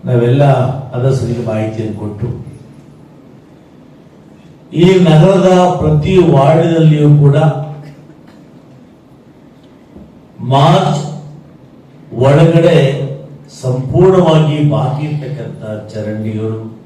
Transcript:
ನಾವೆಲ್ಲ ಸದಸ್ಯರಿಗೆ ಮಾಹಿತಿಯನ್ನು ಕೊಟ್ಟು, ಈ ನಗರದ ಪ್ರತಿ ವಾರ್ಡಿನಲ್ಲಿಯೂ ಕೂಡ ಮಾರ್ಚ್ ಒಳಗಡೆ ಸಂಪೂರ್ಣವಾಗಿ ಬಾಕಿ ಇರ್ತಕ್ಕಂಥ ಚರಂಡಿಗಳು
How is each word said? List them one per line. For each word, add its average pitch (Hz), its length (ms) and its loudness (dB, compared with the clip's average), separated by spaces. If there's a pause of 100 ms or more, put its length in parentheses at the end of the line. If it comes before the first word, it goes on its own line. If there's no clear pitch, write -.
ನಾವೆಲ್ಲ 123 680 0 (200)
ಸದಸ್ಯರಿಗೆ 117 540 -4
ಮಾಹಿತಿಯನ್ನು 107 520 -6
ಕೊಟ್ಟು, 101 540 -10 (2250)
ಈ 180 240 4
ನಗರದ 180 800 4
ಪ್ರತಿ 156 400 0
ವಾರ್ಡಿನಲ್ಲಿಯೂ 156 1000 4
ಕೂಡ 143 180 4 (3000)
ಮಾರ್ಚ್ 139 760 0 (1000)
ಒಳಗಡೆ 160 920 2 (580)
ಸಂಪೂರ್ಣವಾಗಿ 156 1080 2
ಬಾಕಿ 147 360 -2
ಇರ್ತಕ್ಕಂಥ 107 880 -10
ಚರಂಡಿಗಳು 110 920 -8